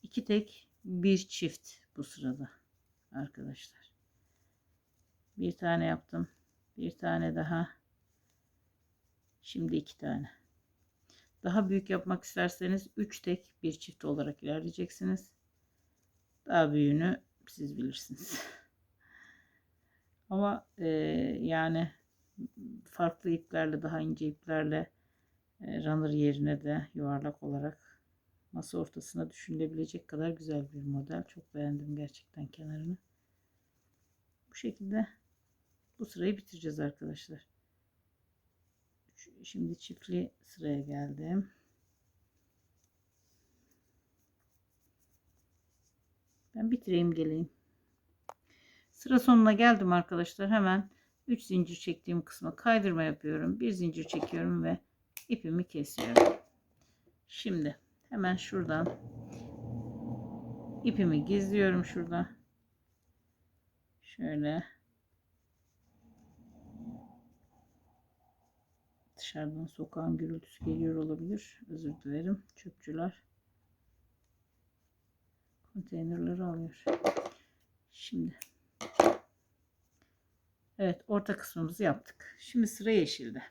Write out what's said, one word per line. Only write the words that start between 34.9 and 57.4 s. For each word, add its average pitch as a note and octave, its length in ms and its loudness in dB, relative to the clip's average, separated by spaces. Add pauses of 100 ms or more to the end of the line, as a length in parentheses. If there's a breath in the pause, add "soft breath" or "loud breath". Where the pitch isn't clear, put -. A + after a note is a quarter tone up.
bu A#3 60 -6
sırayı F#3+ 320 -2
bitireceğiz D#3+ 420 -8
arkadaşlar. D3+ 680 -8 (1700)
Ş-, - 280 -20
şimdi E3+ 340 -6
çiftli - 540 -6 (120)
sıraya D3 380 -6
geldim. C#3+ 680 -4 (4000 soft breath)
Ben A3+ 160 2
bitireyim F3 420 4
geleyim. D#3+ 360 0 (1400 soft breath)
Sıra B3+ 280 6
sonuna A3+ 340 10
geldim G3+ 400 8
arkadaşlar. F3 560 0
Hemen G3 400 4 (380 soft breath)
üç A#3 160 0
zincir F3 320 2
çektiğim E3+ 460 -4
kısma - 340 -8
kaydırma G3 480 4
yapıyorum. D#3 560 -2
Bir A#3 120 2
zincir E3 320 -2
çekiyorum E3+ 600 0
ve E3 160 0 (500)
ipimi F3+ 380 0
kesiyorum. - 720 6 (880)
Şimdi F3 520 -2 (300)